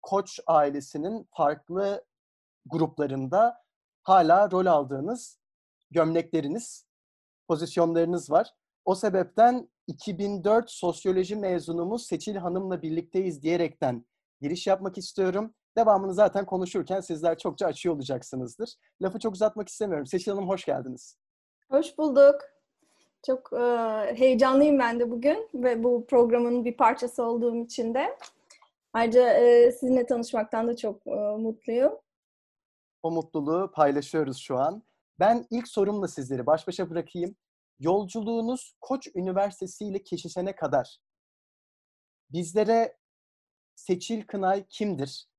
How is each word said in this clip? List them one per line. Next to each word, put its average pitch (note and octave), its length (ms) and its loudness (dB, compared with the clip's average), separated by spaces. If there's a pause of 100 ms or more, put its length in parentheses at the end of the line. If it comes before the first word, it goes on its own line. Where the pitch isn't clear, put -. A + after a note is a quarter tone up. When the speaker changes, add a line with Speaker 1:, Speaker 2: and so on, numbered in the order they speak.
Speaker 1:
Koç - 440 -4
ailesinin D3+ 880 -2
farklı D3+ 680 -4 (640)
gruplarında D#3 880 0 (460)
hala F#3 480 6
rol F#3 160 2
aldığınız D3 720 -2 (500)
gömlekleriniz, E3 960 -2 (640)
pozisyonlarınız E3+ 800 0
var. F3 240 0 (300)
O F#3 100 0
sebepten G#3+ 760 2 (180)
iki E3+ 320 -10
bin G3+ 260 -6
dört A3+ 260 2
sosyoloji F#3 680 -2
mezunumuz F3+ 720 -4
Seçil G3 300 -6
Hanım'la F#3 460 -4
birlikteyiz E3 600 -4
diyerekten D3+ 640 -2 (340)
giriş D3 260 -6
yapmak F#3+ 320 -2
istiyorum. F#3+ 560 -4 (220)
Devamını G3 380 2
zaten G3+ 320 2
konuşurken F#3 540 -4
sizler E3 380 -2
çokça F3+ 280 -4
açıyor E3 280 -2
olacaksınızdır. C3 800 -8 (280)
Lafı F#3+ 160 -4
çok G#3+ 160 -4
uzatmak G#3+ 340 -2
istemiyorum. E3 380 -6
Seçil F#3 260 -4
Hanım, G3 160 -4
hoş F#3+ 160 -4
geldiniz. B2+ 540 -8 (520)
Speaker 2:
Hoş D4 280 0
bulduk. C#4+ 420 8 (840)
Çok, B3+ 260 -4
e, A#3 60 -6 (580)
heyecanlıyım C4 640 6
ben A#3 220 0
de A#3 100 0
bugün D4 440 0
ve A#3+ 300 0
bu A#3+ 220 2
programın A#3+ 580 4
bir A#3+ 120 -4
parçası A#3+ 460 0
olduğum A#3 340 -2
için A#3 380 -6
de. F#4 220 -2 (760)
Ayrıca, A#3 400 4
e, A#3+ 400 8
sizinle B3+ 340 0
tanışmaktan A#3 640 -2
da A#3 80 -4
çok, - 300 -8
e, - 100 -10
mutluyum. A3+ 840 -2 (1040)
Speaker 1:
O E3 80 -2
mutluluğu E3 640 -4
paylaşıyoruz C#3+ 640 0
şu B2+ 200 -6
an. E3 240 -2 (380)
Ben A#3 300 2
ilk A#3 180 -6
sorumla G3+ 400 -2
sizleri B2+ 380 -6
baş D#3 220 0
başa F3 220 -8
bırakayım. E3+ 460 -8 (440)
Yolculuğunuz A3+ 1000 -4
Koç - 340 -8
Üniversitesi F#3+ 680 -6
ile G3 180 -8
kesişene F3+ 540 -8
kadar C#3 420 -4 (1300)
bizlere G#3 680 0 (800)
Seçil G#3 520 -6
Kınay G3 420 -2
kimdir D3 600 -6 (100)